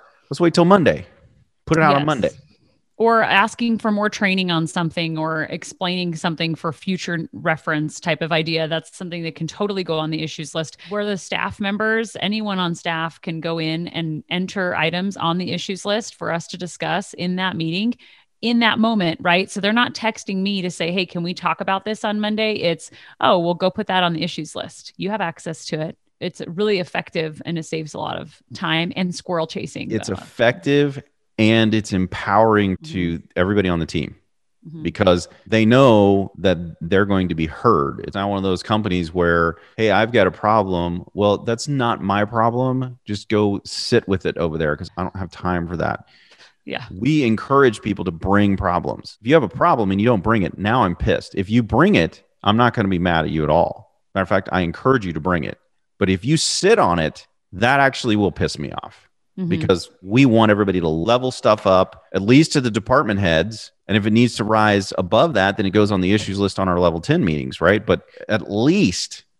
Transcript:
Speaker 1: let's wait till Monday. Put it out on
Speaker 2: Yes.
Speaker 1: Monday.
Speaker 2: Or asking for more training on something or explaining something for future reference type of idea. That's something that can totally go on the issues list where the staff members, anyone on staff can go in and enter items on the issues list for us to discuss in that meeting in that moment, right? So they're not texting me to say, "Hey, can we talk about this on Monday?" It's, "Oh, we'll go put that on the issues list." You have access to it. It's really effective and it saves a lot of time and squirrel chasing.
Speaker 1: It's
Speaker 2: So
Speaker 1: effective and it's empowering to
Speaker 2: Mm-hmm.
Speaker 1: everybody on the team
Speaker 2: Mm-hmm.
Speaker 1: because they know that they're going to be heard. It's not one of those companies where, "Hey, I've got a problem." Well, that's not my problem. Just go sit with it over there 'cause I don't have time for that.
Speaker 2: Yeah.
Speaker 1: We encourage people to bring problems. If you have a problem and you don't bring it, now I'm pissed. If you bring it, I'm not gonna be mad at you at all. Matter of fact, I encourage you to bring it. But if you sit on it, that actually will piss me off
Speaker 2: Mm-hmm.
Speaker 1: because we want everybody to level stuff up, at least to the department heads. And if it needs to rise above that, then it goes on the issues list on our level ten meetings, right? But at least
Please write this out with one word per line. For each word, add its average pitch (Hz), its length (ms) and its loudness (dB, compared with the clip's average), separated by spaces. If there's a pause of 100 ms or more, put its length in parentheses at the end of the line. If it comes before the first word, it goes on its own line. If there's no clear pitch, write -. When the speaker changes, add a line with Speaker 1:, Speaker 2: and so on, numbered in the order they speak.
(300)
Speaker 1:
let's 147 100 -8
wait 170 140 4
till 175 120 4
Monday. 156 420 4 (580)
Put 160 120 2
it 160 60 4
out 147 120 4
on 139 60 2
Speaker 2:
Yes. 147 40 -2
Speaker 1:
Monday. 143 240 0 (680)
Speaker 2:
Or 226 260 4
asking 220 560 0
for 220 120 -2
more 208 180 0
training 190 420 -2
on 160 160 0
something 165 500 -4
or 156 320 -4
explaining 175 680 -6
something 165 400 -4
for 165 160 -6
future 170 640 -6
reference 156 680 -4
type 160 220 -4
of 165 100 -4
idea. 160 380 -2
That's 160 260 -8
something 170 280 -10
that 160 120 -8
can 160 120 -6
totally 196 360 -4
go 160 160 -2
on 156 120 -4
the 160 120 -6
issues 156 320 -12
list 160 220 -6 (120)
where 208 160 -4
the 202 120 -4
staff - 420 -8
members, 220 640 -4
anyone 208 360 -4
on 175 160 -2
staff 165 480 -6
can 165 200 -10
go 165 180 -6
in 160 300 -4
and 160 400 -8
enter 180 460 -4
items 175 420 -2
on 165 220 -2
the 180 120 -6
issues 175 340 -8
list 208 300 -4
for 165 160 -8
us 165 160 -6
to 180 100 -14
discuss 170 560 -6
in 180 220 -4
that 185 220 -4
meeting 180 380 -4 (460)
in 233 180 0
that 226 200 2
moment, 214 420 0
right? 185 300 2
So 202 80 -8
they're 202 140 0
not 240 220 0
texting 220 420 -6
me 196 240 -2
to 180 100 -4
say, 170 200 -4
"Hey, 185 140 -2
can 175 180 -8
we 175 100 -6
talk 165 280 -4
about 190 220 -2
this 214 220 -6
on 214 140 -2
Monday?" 214 360 -2
It's, - 360 -4 (280)
"Oh, 214 200 4
we'll 170 160 0
go 185 160 0
put 214 160 -8
that 185 160 2
on 170 100 0
the 160 100 -4
issues 160 320 -10
list." - 420 -14
You 180 120 -6
have 208 120 -4
access 165 460 -8
to 156 140 -6
it. 165 160 -10 (240)
It's - 260 -10
really 196 320 -2
effective - 640 -6
and 170 120 -6
it 165 60 -8
saves 156 300 -10
a - 60 -10
lot - 180 -8
of - 240 -16 (120)
time 165 420 -2
and 180 200 -4
squirrel 165 320 -6
chasing. - 440 -10
Speaker 1:
It's 110 160 -4
Speaker 2:
So 104 60 -4
Speaker 1:
effective 139 880 0 (360)
and 110 360 4
it's 107 180 -2
empowering 101 840 2
to 90 420 -4
Speaker 2:
Mm-hmm. - 60 -18 (100)
Speaker 1:
everybody 95 340 2
on 85 100 0
the 80 60 -2
team - 300 -6 (520)
Speaker 2:
Mm-hmm. 156 160 -14
Speaker 1:
because 90 440 2 (200)
they 110 180 4
know 107 720 6
that 90 200 2 (240)
they're 95 240 2
going 95 240 0
to 85 60 -2
be 80 120 0
heard. 78 580 0
It's - 100 -12
not 101 140 -4
one 101 80 -2
of 98 60 -4
those 92 200 -2
companies 90 500 -2
where, 85 420 2 (220)
"Hey, 110 140 2
I've 110 200 2
got 104 160 4
a 87 40 2
problem." 90 720 0 (100)
Well, 101 260 2
that's 117 280 -6
not 123 340 -2
my 98 240 0
problem. 123 800 -2
Just 101 240 -8
go 104 340 2
sit - 440 -2
with 95 180 -2
it - 120 -2
over 82 200 -2
there 76 180 0
'cause 87 220 -12
I 90 60 -4
don't - 120 -8
have 95 160 -8
time 87 360 -2
for 85 100 -8
that. - 280 -4 (580)
Speaker 2:
Yeah. - 280 -10
Speaker 1:
We 147 340 0
encourage 120 560 2
people 92 240 -4
to 92 60 -2
bring 98 460 2
problems. 87 640 -4
If 104 60 -8
you 139 80 4
have 151 80 6
a 101 60 -2
problem 131 420 2
and 98 100 0
you 113 60 4
don't 107 160 2
bring 110 180 2
it, - 160 -4
now 110 260 0
I'm 87 120 0
pissed. - 400 -2
If 92 140 -4
you 120 120 4
bring 127 320 4
it, 87 300 0 (200)
I'm 104 140 2
not 120 160 4
gonna 104 140 0
be 95 100 0
mad 85 280 2
at 78 60 -4
you 78 120 0
at 73 80 0
all. - 480 0 (160)
Matter 95 80 0
of 87 60 -4
fact, 98 220 0
I 90 100 0
encourage 101 440 0
you 85 80 -4
to 80 60 -6
bring 85 240 0
it. - 160 -10 (400)
But 95 100 2
if 92 160 0
you 156 120 2
sit 214 420 2
on 87 180 2
it, - 300 -4 (260)
that 120 260 2
actually 127 360 2
will 101 160 2
piss - 260 -4
me 71 140 -8 (120)
off - 180 -20 (360)
Speaker 2:
Mm-hmm. 180 120 -6
Speaker 1:
because 101 400 0 (120)
we 113 240 4
want 110 240 6
everybody 98 300 2
to 82 80 0
level 110 420 0
stuff 110 380 2
up, 92 460 2
at 95 80 0
least 131 320 6
to 147 80 2
the 123 100 0
department 113 480 0
heads. 95 540 0 (120)
And 104 120 0
if 101 80 0
it 110 80 0
needs 120 240 4
to 107 80 -2
rise 107 520 2
above 113 360 2
that, 98 240 2
then 101 80 -2
it 92 60 0
goes 104 200 4
on 98 80 0
the 92 140 2
issues 101 260 -2
list 98 180 -2
on 95 120 0
our 87 100 2
level 85 220 2
ten 151 240 0
meetings, 71 340 -4
right? 101 260 4
But 87 180 2 (260)
at 104 200 -2
least 123 760 0 (140)